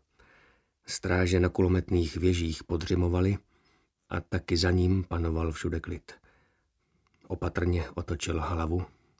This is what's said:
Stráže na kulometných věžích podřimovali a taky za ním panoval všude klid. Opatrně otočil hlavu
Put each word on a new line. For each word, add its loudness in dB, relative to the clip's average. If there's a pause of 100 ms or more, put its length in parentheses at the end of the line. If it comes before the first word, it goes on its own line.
(840)
Stráže 2
na 4
kulometných 2
věžích 0
podřimovali 0 (720)
a -4
taky -2
za 2
ním 4
panoval -2
všude -6
klid. -10 (1160)
Opatrně 0
otočil -4
hlavu -2 (340)